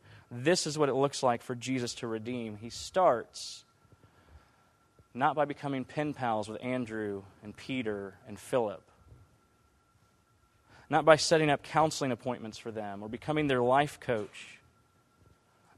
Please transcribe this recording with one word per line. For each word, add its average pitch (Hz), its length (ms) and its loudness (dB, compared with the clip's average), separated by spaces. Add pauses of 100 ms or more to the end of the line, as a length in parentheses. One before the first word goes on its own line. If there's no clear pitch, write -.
(300)
This 135 360 0
is 151 120 -4
what 147 100 4
it 123 60 0
looks 135 280 0
like 120 200 0
for 127 120 -8
Jesus 120 420 -4
to 127 100 -8
redeem." 113 520 -6
He 113 120 -14
starts - 920 0 (1500)
not 139 200 2
by 147 120 2
becoming 139 380 -6
pen 151 280 -4
pals 113 340 -2
with 110 160 -10
Andrew 110 600 -6 (180)
and 104 140 -14
Peter 107 600 -6 (100)
and 104 100 -14
Philip, 113 440 -4 (2000)
not 151 160 4
by 160 100 12
setting 156 320 4
up 143 140 4
counseling 151 500 2
appointments 113 460 -6
for 120 120 -8
them 104 320 -6
or 107 60 -10
becoming 151 380 -2
their 131 160 2
life 135 360 2
coach, - 640 -6 (1160)